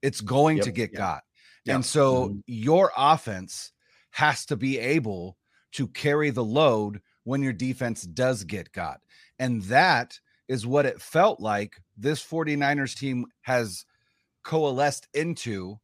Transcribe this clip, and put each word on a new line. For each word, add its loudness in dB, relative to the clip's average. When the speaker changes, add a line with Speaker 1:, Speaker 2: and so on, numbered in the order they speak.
Speaker 1:
It's -2
going 4
Speaker 2:
Yep. 2
Speaker 1:
to -4
get -4
Speaker 3:
Yeah. -12
Speaker 1:
got. -4
Speaker 3:
Yeah. 0
Speaker 1:
And 0
so 2
Speaker 2:
Mm-hmm. -8
Speaker 1:
your 2
offense 0
has 0
to -4
be -2
able -2
to -4
carry 0
the -2
load 2
when -2
your -2
defense -4
does -2
get -10
got. -8
And -2
that 2
is -4
what 4
it -2
felt 2
like -4
this -2
forty-niners -2
team -4
has -2
coalesced 0
into -4